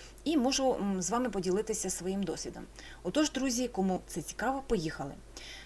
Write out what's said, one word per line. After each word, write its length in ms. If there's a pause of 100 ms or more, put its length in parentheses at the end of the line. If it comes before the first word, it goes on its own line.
(240)
і 120
можу, 380
м, 280
з 80
вами 200
поділитися 600
своїм 320
досвідом. 400 (400)
Отож, 300
друзі, 360
кому 380
це 160
цікаво, 440
поїхали. 460 (540)